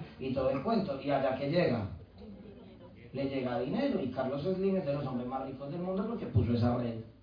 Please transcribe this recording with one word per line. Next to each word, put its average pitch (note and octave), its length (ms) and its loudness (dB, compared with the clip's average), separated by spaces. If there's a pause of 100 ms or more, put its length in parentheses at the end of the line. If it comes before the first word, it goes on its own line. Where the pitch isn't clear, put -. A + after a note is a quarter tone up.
(180)
y C3 160 -2
todo C3 160 4
el C3+ 140 2
cuento. F#3+ 360 2
¿Y C#3+ 120 0
allá C3 240 4
qué C#3+ 160 -2
llega? B2 340 4 (1300)
Le C#3 120 0
llega C3 340 0
dinero. G3+ 420 2
Y B2+ 80 -2
Carlos C3+ 320 -2
Slim F#3+ 360 2
es E3 80 0
de C#3+ 80 2
los C#3+ 120 0
hombres B2 220 -2
más C3+ 180 -4
ricos C3+ 260 -8
del F3 100 -4
mundo F#3+ 260 -2
porque A#3 180 -4
puso - 280 4
esa A#2+ 240 4
red. A#2 240 -4 (220)